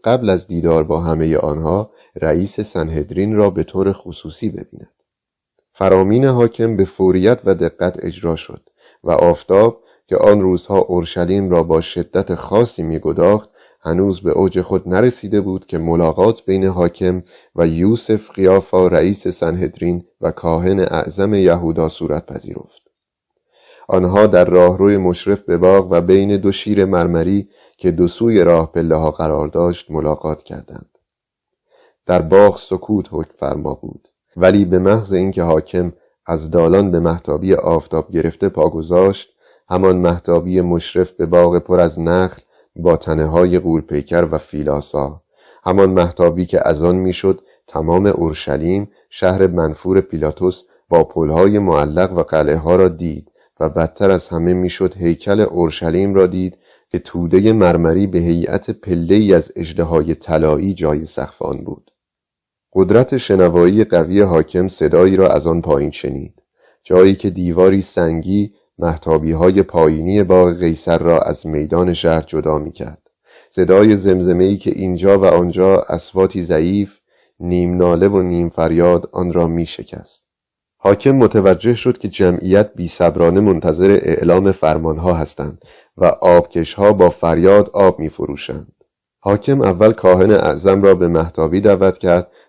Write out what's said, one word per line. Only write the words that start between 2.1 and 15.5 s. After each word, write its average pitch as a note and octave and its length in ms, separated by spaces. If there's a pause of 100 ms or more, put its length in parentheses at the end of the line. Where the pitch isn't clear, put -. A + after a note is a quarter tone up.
رئیس E2 380
سنهدرین E2 760
را G#2 140
به F2+ 140
طور G2 300
خصوصی F2 560
ببیند. - 420 (840)
فرامین F#2+ 520
حاکم A#2 520
به G2 60
فوریت F#2+ 640
و G2 100
دقت F2 500
اجرا E2+ 300
شد - 260 (420)
و E2+ 80
آفتاب F#2 720 (240)
که F#2 100
آن G#2 240
روزها F#2 380
اورشلیم F2+ 680
را E2+ 140
با E2 180
شدت F2 540
خاصی G#2+ 480
می‌گداخت، D#2+ 680 (340)
هنوز F2+ 380
به E2+ 100
اوج F#2 300
خود F2 280
نرسیده G#2 520
بود F#2+ 240